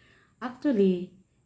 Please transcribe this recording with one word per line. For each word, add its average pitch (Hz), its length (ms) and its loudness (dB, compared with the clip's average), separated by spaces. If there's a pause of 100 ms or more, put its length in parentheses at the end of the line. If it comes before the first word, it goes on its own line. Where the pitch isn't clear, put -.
(440)
Actually, 202 720 0 (300)